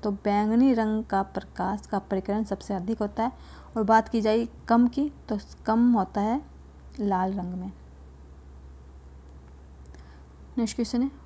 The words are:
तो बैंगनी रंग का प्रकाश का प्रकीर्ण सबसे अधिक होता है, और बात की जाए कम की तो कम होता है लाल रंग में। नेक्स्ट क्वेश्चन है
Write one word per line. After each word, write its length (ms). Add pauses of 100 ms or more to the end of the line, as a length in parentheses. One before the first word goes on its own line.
तो 80
बैंगनी 600
रंग 300
का 200
प्रकाश 600
का 140
प्रकीर्ण 440
सबसे 300
अधिक 260
होता 240
है, 80 (460)
और 60
बात 260
की 120
जाए 260 (200)
कम 200
की 240 (180)
तो 100 (260)
कम 280
होता 280
है 200 (580)
लाल 340
रंग 200
में। 180 (2750)
नेक्स्ट 180
क्वेश्चन 280
है 80 (140)